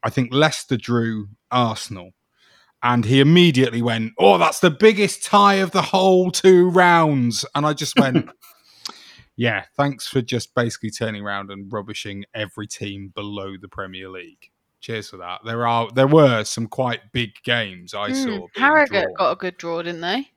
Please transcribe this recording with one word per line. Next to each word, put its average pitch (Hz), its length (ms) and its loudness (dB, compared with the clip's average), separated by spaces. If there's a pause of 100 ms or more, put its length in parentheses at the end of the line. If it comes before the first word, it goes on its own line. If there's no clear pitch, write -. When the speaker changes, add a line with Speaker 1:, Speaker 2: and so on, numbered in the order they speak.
Speaker 1:
I 117 60 -2
think 123 240 -4
Leicester 143 440 -2
drew 113 500 -4 (240)
Arsenal, 110 600 -4 (680)
and 120 220 2
he 123 160 4
immediately 139 640 4
went, 113 360 -4
"Oh, 196 200 6
that's - 240 0
the 180 100 4
biggest 202 540 2
tie 202 300 4
of 190 160 -2
the 185 100 0
whole 185 500 2
two 180 380 6
rounds." 160 760 2 (120)
And 143 100 -2
I 151 80 0
just 143 260 -4
went, 135 300 2 (560)
Speaker 2:
<laughs> - 500 -20
Speaker 1:
"Yeah, 113 300 -2 (100)
thanks 143 320 -2
for 135 140 -2
just 117 340 -6
basically 117 360 -4
turning 107 340 -8
around 101 260 -8
and 98 220 -16
rubbishing 101 500 -12 (100)
every 107 340 -10
team 98 460 -12
below 101 460 -12
the 98 80 -20
Premier 95 400 -14
League. 90 420 -20 (300)
Cheers 113 300 -10
for 98 80 -20
that." 90 260 -14
There 117 240 -4
are, 117 240 -2
there 131 160 2
were 135 380 6
some 113 220 -8
quite 120 440 -6
big 117 200 -6 (120)
games 98 500 -6
I 104 180 -6
Speaker 3:
Hmm. - 20 -6
Speaker 1:
saw 269 160 -4
being 196 260 -10
Speaker 3:
Harrogate 285 360 2 (120)
Speaker 1:
drawn. 156 140 -6
Speaker 3:
got 185 140 0
a 175 40 -4
good 180 220 -10
draw, 170 240 -8
didn't 170 180 -10
they? 196 380 -6